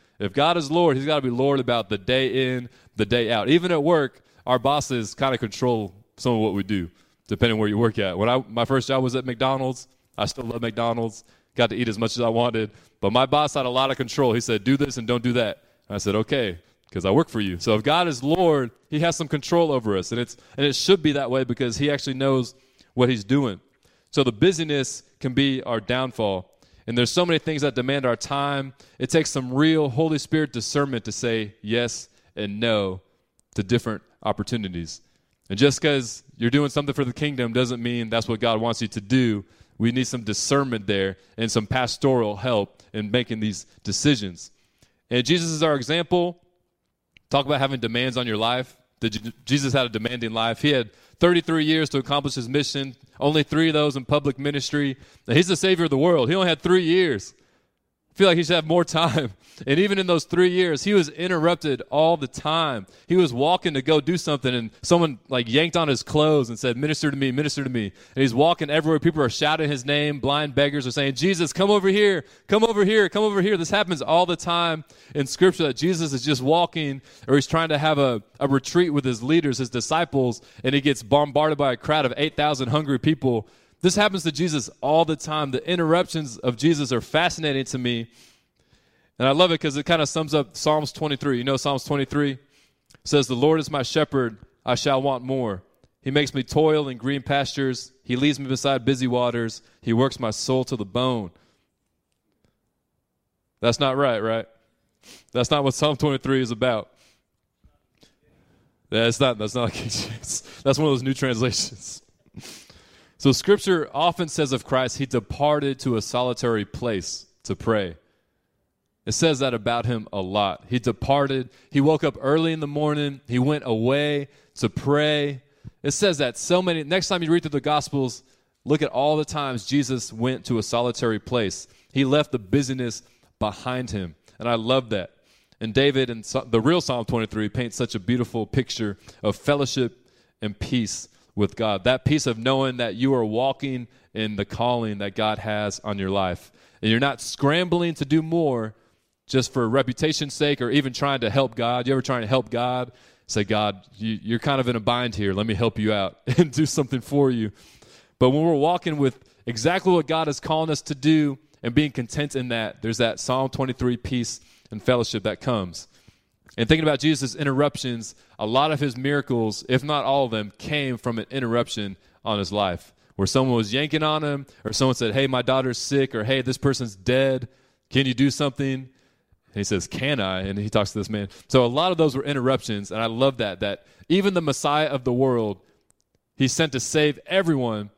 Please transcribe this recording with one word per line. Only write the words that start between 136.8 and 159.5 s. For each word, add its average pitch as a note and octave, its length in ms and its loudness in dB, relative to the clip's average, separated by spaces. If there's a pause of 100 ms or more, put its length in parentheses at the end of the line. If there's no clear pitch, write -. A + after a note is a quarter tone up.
Psalm B2 240 -4
twenty-three, A2 420 -2
paints A#2 280 -6
such A#2+ 180 -4
a A2+ 40 -2
beautiful A2+ 460 -2
picture G#2 540 -4 (240)
of G#2 140 0
fellowship C3+ 680 -2 (360)
and G#2 160 -8
peace - 500 -4 (300)
with G2+ 160 0
God, G#2 300 -2
that B2+ 200 2
peace D3 220 2
of A#2+ 100 0
knowing C3 420 0
that A2+ 180 -4
you C3 180 2
are A#2+ 100 2
walking B2+ 640 -4 (260)
in G#2+ 220 -4
the A#2+ 100 -2
calling A#2 540 -2
that G2+ 160 -8
God G#2+ 240 -2
has G#2 460 -4
on G#2 120 -4
your F#2+ 140 -2
life. F#2+ 400 -2 (320)
And A2 80 2
you're A2+ 80 4
not C#3 220 -2
scrambling E3+ 720 0
to C#3+ 100 -6
do D3+ 180 2
more C#3+ 520 -2 (540)
just C3 240 0
for A#2+ 160 0
reputation's C3+ 640 -2
sake D3 260 0
or B2 80 -2
even C3+ 240 2
trying C#3 280 -2
to A2+ 100 0
help C3+ 240 0
God. A#2+ 320 -2
You C3+ 60 2
ever C3 100 0
trying B2 200 -2
to G#2+ 40 -6
help A#2 240 0
God? B2 400 -4 (380)
Say, G#2+ 160 0
"God, G#2 420 -2 (100)
you, A2 240 -6
you're A2+ 200 -2
kind C#3 200 0
of A#2+ 80 -2
in B2 60 2
a A#2 60 -4
bind A#2+ 340 -2
here. G2+ 180 0
Let G2+ 140 0
me A2+ 80 0
help A2+ 240 0
you G#2+ 140 2
out G2 300 -2
<laughs> C3 160 -4
and E3 120 4
do D3+ 160 0
something C3+ 340 -2
for C#3 300 2
you." A2 220 -2 (640)
But B2+ 120 6
when D3 120 2
we're E3 120 4
walking D#3+ 420 0
with C#3 260 -2 (240)
exactly D#3+ 460 0